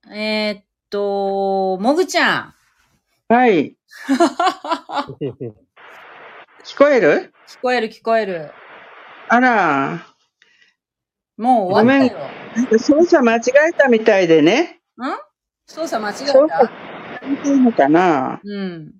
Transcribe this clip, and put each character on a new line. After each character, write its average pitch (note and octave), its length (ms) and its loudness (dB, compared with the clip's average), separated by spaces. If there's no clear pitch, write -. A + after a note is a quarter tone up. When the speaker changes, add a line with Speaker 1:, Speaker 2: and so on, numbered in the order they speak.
Speaker 1:
え G#3+ 460 -6
ー G3+ 40 -20
っ - 40 -20
と、 G3 880 -4
も A#3 160 0
ぐ F4+ 120 0
ち F4 120 -4
ゃ G3 200 0
ん。 - 160 -12
Speaker 2:
は B3 200 4
い。 D#3+ 280 0
Speaker 1:
<laughs> - 0 -
Speaker 2:
<laughs> C4+ 80 0
聞 - 120 -20
こ C#4+ 120 4
え C4 120 2
る？ F#3+ 320 0
Speaker 1:
聞 - 120 -20
こ B3 120 -2
え A#3+ 80 -2
る、 A3 80 -6
聞 - 140 -20
こ A3+ 160 -2
え G#3 80 -4
る。 D#3+ 240 -10
Speaker 2:
あ A#3+ 120 2
ら。 E3+ 680 0
Speaker 1:
も A3 320 0
う F#3 40 -2
終 A3 160 4
わ C4+ 80 4
っ - 20 4
た - 60 -4
よ。 - 60 -14
Speaker 2:
ご - 40 -12
め - 40 -14
ん。 - 40 -16
な A#3 60 -2
ん - 40 -2
か A3 120 2
操 D4+ 260 4
作 E4 180 4
間 A#3 140 4
違 A#3 40 -2
え - 20 -14
た C#4 160 2
み A3 120 4
た G#3 200 4
い F3 60 2
で D#3+ 160 4
ね。 G#3+ 200 4
Speaker 1:
ん？ - 160 -8
操 D#4+ 200 -10
作 A3+ 180 -6
間 G#3 60 -4
違 - 40 -12
え - 20 -14
た？ C#4+ 60 -2
Speaker 2:
操 C#4+ 160 6
作 - 20 -6
間 - 760 -6
違 C#4 40 -4
え - 120 -4
た C#4 120 0
の B3 160 4
か C#3 160 2
な？ D#3 560 0
Speaker 1:
う G3+ 180 -10
ん。 E3+ 380 -12